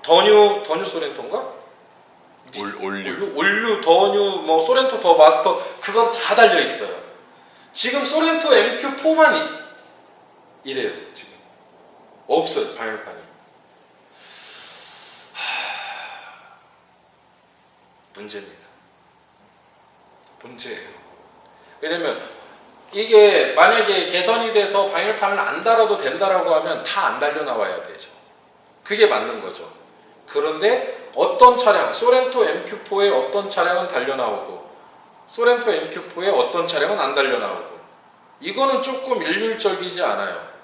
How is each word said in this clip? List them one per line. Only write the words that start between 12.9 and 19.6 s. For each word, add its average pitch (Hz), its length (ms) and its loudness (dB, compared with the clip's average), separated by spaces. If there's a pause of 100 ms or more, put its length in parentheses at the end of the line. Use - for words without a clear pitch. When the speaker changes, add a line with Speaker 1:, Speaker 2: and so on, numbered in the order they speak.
Speaker 1:
하... - 100 -12 (2750)
문제입니다. 101 540 -16 (1800)